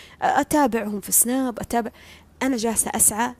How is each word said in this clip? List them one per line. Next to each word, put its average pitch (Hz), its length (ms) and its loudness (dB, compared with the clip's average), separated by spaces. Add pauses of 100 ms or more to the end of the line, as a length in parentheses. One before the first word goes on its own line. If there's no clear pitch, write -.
(220)
آه، - 180 2
أتابعهم 226 600 0
في 190 120 -10
سناب، 254 460 0
أتابع. 233 320 -2 (520)
أنا 262 140 0
جالسة 214 380 0
أسعى 226 460 2